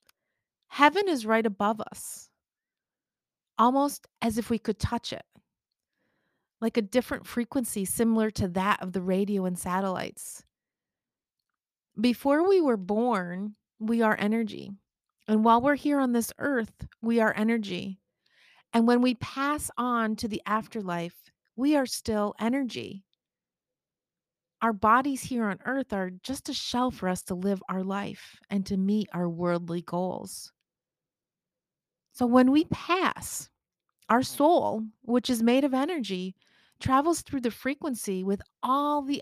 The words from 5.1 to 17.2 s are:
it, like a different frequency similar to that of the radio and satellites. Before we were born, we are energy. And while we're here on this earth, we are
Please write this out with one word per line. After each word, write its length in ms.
it, 140
like 160
a 60
different 420
frequency 600
similar 440
to 200
that 340
of 100
the 80
radio 440
and 120
satellites. 840
Before 480
we 140
were 160
born, 800
we 240
are 160
energy. 520
And 160
while 160
we're 140
here 260
on 120
this 260
earth, 480
we 180
are 160